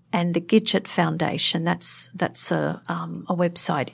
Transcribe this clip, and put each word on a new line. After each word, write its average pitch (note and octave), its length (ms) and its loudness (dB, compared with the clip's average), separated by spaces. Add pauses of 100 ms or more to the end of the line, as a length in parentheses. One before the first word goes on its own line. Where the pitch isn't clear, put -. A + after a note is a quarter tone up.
(160)
and F3 200 0
the E3+ 60 2
Gidget G3 440 2
Foundation. E3 800 0
That's, - 500 0
that's - 380 0
a, D#3 360 -2
um, E3+ 400 -8
a F#3 80 -2
website E3+ 580 2